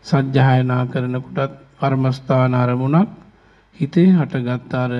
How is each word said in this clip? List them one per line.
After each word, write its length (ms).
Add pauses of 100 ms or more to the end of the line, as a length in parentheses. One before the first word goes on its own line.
සජ්ජායනා 800
කරනකොටත් 720 (140)
කර්මස්ථාන 800
අරමුණක් 640 (560)
හිතේ 340
හටගත් 640
අර 260